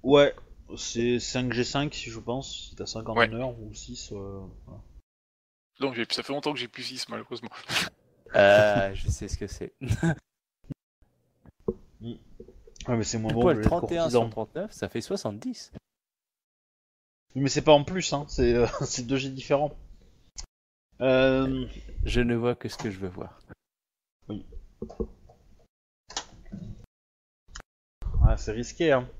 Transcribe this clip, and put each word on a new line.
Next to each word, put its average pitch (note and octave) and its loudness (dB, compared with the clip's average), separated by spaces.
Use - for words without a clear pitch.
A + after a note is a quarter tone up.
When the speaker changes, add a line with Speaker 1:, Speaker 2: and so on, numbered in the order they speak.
Speaker 1:
ouais, C#3+ 8
c'est A#2+ 0
cinq B2+ -4
G A#2+ 0
cinq C#3+ -2
si - -10
je A2+ -12
pense, A#2+ -8
si - -18
t'as - -10
cinq A2+ -10
en A2 -2
Speaker 2:
Ouais. A#2 6
Speaker 1:
honneur A#2 -6
ou G#2+ -14
six, - -14
euh, G2 -10
voilà. G2 -18
Speaker 2:
Donc C3 -2
j'ai, A#2 -2
ça - -4
fait C#3 -6
longtemps D3 -4
que B2+ -6
j'ai B2 -8
plus - -14
six, B2+ -10
malheureusement. A2+ -10
Speaker 3:
Euh, G2+ 8
je - -4
sais - -6
ce - -8
que G#2 -8
c'est. - -12
<laughs> C#3+ 0
Speaker 1:
Hmm. A2+ -12
Ouais, B2 2
mais A2 0
c'est A2+ -4
moins A2 -2
Speaker 3:
Du A2 -2
Speaker 1:
bon A2+ 2
Speaker 3:
coup, A#2+ 6
Speaker 1:
que E3 6
Speaker 3:
le A#2+ 2
Speaker 1:
le G#2+ -4
jet A2 4
de - -
Speaker 3:
trente E3+ -2
et E3+ -2
un E3 0
Speaker 1:
courtisan. B2 4
Speaker 3:
sur A#2 -2
trente-neuf, A#2 -8
ça - -8
fait A#2 -6
soixante-dix. F3+ -6
Speaker 1:
Oui, C3 -2
mais C#3 2
c'est C#3+ -2
pas D#3 8
en C#3+ 8
plus, F3+ -4
hein, D3 -2
c'est, A#2+ 2
euh, A#2+ 4
<laughs> - -4
c'est B2 -6
deux C3+ 0
jets C3+ -2
différents. C#3+ 0
Euh, C3 4
Speaker 3:
Je - 4
ne A#2+ 2
vois A#2 0
que - -10
ce - -12
que A2 -4
je F#2+ -10
veux F#2+ -6
voir. - -14
Speaker 1:
Oui. G#2 -10
Ah, A2+ 8
c'est - -6
risqué, B2 0
hein. B2+ 4